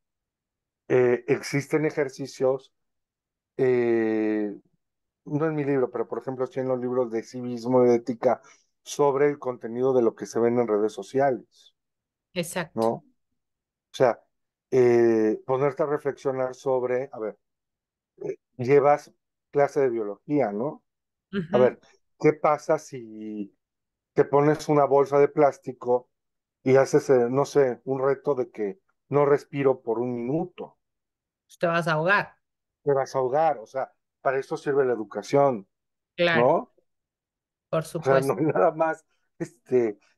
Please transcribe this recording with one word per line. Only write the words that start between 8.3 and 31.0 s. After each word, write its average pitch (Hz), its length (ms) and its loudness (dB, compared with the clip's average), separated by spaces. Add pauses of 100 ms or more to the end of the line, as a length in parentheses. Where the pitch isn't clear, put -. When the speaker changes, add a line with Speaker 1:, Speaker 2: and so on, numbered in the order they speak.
Speaker 1:
sobre 143 460 0
el 143 100 -4
contenido 123 560 -4
de 127 80 4
lo 110 120 2
que 104 120 -12
se - 140 -4
ven 117 200 2
en 117 80 0
redes 104 240 0
sociales. 131 800 -4 (600)
Speaker 2:
Exacto. 165 540 -4
Speaker 1:
¿No? - 60 -
O - 100 -14 (880)
sea, 123 280 0 (500)
eh, 117 760 4
ponerte 135 360 -2
a 151 40 -2
reflexionar 131 680 -4
sobre, 127 580 -4
a 123 60 -16
ver, 104 200 -8 (840)
eh, - 120 -10 (220)
llevas 143 540 2 (380)
clase 143 300 0
de 135 100 2
biología, 113 600 -4
¿no? 120 320 -8 (680)
A 123 60 4
Speaker 2:
Ujú. - 0 -
Speaker 1:
ver, 120 220 2 (400)
¿qué 151 140 4
pasa 151 440 0
si 107 800 -12 (580)
te 143 100 2
pones 147 440 0
una 147 180 4
bolsa 139 340 4
de 143 80 4
plástico 131 800 -2 (540)
y 131 120 4
haces, 143 340 2
eh, 123 200 4
no 135 160 0
sé, 131 380 0
un 131 200 -4
reto 139 320 -2
de 123 140 -4
que 101 300 -8 (280)
no 143 180 2
respiro 139 560 0
por 113 180 -4
un 123 140 -4
minuto? 139 640 -8 (680)